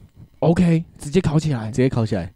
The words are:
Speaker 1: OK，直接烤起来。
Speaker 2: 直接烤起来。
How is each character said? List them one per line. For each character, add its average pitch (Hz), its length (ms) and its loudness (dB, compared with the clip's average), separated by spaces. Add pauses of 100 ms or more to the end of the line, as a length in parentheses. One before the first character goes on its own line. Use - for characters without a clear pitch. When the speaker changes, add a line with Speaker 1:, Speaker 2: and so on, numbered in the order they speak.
(380)
Speaker 1:
OK， 170 460 2 (140)
直 147 120 -12
接 170 100 2
烤 151 160 0
起 156 160 0
来。 110 200 -6
Speaker 2:
直 127 100 0
接 131 60 4
烤 117 180 -2
起 110 80 -4
来。 87 220 -6